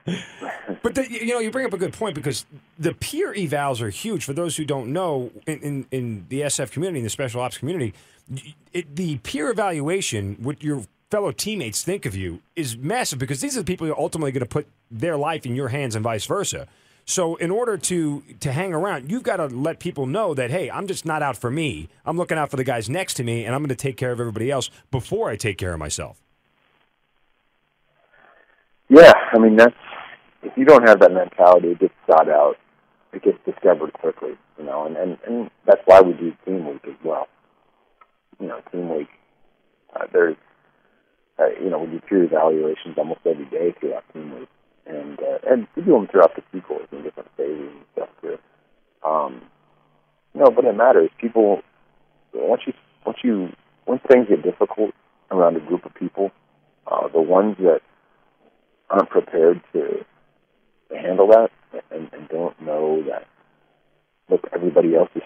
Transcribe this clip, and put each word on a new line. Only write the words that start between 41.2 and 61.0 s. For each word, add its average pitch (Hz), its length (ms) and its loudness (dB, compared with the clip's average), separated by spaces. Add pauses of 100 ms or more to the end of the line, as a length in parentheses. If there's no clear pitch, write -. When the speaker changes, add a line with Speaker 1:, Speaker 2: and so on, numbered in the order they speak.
Speaker 1:
uh, 78 100 4 (140)
you 92 60 -4
know, 80 120 -4
we 80 80 -8
do 82 120 -12
peer 92 240 2
evaluations 78 720 0
almost 78 300 -6
every 73 200 -2
day 85 320 -4
throughout 64 260 -8 (100)
Team 76 240 -14
Week. 131 100 -18 (400)
And, 147 320 -14
uh, 139 180 -4 (120)
and 120 160 -2 (100)
we 170 60 -8
do 180 100 0
them 104 180 0
throughout 87 240 4
the - 80 -14 (100)
sequels 76 400 -10
in 73 100 -14
different - 340 -16
phases 73 340 -8
and - 220 -20
stuff - 160 -10 (140)
too. 80 160 -12 (680)
Um, 71 360 -2 (920)
no, 143 160 6
but 123 140 4
it 107 120 2
matters. 110 340 4 (100)
People, 110 400 2 (720)
once 78 340 -2
you, 131 60 -6 (340)
once - 160 -8
you, 104 280 -2 (340)
when 127 140 -2 (120)
things 123 180 8
get 101 140 2
difficult 101 500 -2 (380)
around 87 260 4
a 80 40 -4
group 85 240 -4
of - 100 -18
people, 95 360 -6 (600)
uh, - 180 -2
the 80 120 2
ones 95 380 2
that 87 220 2 (1080)
aren't 98 200 0
prepared 87 500 2 (140)
to, 73 300 -6 (840)
to 78 80 -12
handle 95 300 2